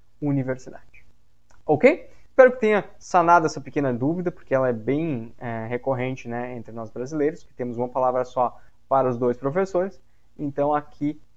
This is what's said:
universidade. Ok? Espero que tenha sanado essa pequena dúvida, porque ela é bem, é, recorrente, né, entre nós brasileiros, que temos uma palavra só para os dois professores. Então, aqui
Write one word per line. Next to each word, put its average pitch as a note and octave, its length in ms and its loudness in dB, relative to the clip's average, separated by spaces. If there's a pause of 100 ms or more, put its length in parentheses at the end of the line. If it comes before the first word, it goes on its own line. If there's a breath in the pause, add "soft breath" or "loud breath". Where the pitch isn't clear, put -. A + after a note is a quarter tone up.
(220)
universidade. C3 840 -4 (600)
Ok? - 440 4 (180 soft breath)
Espero B3+ 260 8
que B3+ 60 -10
tenha G#3+ 380 2
sanado E3+ 480 6
essa D3+ 140 -4
pequena C#3 340 -2
dúvida, E3+ 380 -2
porque - 240 -4
ela C3 140 2
é A#2+ 40 2
bem, A#2+ 640 -2
é, A2+ 300 -8
recorrente, B2+ 600 -4
né, A#2+ 280 -8
entre A2 160 -12
nós A2+ 180 -10
brasileiros, D3 540 -2
que - 100 -20
temos B2 220 -6
uma B2 140 -2
palavra B2+ 340 0
só B2 340 -2 (300 loud breath)
para C3 220 2
os A#2+ 80 0
dois A#2+ 200 0
professores. F#3 640 -2 (360)
Então, C#3+ 360 -2
aqui D3 480 -4 (140)